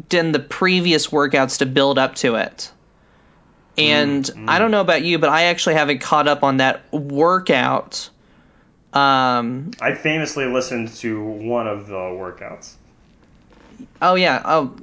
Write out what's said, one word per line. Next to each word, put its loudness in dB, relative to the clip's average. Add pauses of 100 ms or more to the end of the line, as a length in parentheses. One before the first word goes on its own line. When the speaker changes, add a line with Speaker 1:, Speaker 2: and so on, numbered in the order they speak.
Speaker 1:
done 2
the 0
previous 0
workouts 0
to 2
build 2
up 0
to 0
it. -6 (1040)
And 2
Speaker 2:
Mm, -10
mm. -2
Speaker 1:
I 2
don't 2
know 2
about 2
you, 0
but 4
I 4
actually 0
haven't 2
caught 2
up 2
on 2
that 0
workout. 0 (800)
Um, 0 (100)
Speaker 2:
I -2
famously -4
listened -4
to -6
one -4
of -8
the -14
workouts. -12 (1300)
Speaker 1:
Oh, 4
yeah. 2
Oh, 0